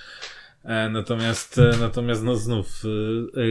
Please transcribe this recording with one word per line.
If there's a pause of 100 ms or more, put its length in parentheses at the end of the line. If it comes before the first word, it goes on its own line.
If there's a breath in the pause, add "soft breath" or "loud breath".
(640 loud breath)
E,
natomiast,
e,
natomiast,
no,
znów, (680)
e,